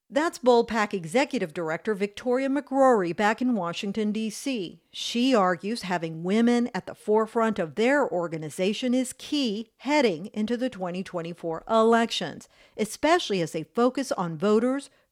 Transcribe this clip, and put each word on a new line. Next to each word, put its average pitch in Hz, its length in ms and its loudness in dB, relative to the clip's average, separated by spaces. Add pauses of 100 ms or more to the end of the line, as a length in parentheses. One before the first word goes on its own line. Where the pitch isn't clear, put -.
(100)
That's 311 280 -2
bulpac 233 540 2
Executive 190 640 -2
Director 160 400 -4
Victoria 247 560 -2
McGrory 262 680 2
back 214 240 2
in 247 140 2
Washington, 202 580 -2
D 220 160 -4
C. 214 540 -6 (100)
She 247 420 0
argues 190 480 0
having 165 400 -4
women 233 520 2
at 180 100 -6
the - 100 -12
forefront 220 640 0
of 160 180 -4
their 262 300 2
organization 175 840 -2
is 254 220 0
key 233 640 -4
heading 226 560 0
into 220 240 -2
the 254 100 -2
twenty 185 340 -6
twenty-four 170 640 -8
elections, 226 800 2 (300)
especially 220 640 2
as 156 120 -2
they 160 100 -4
focus - 500 0
on 170 240 -4
voters 226 540 2 (220)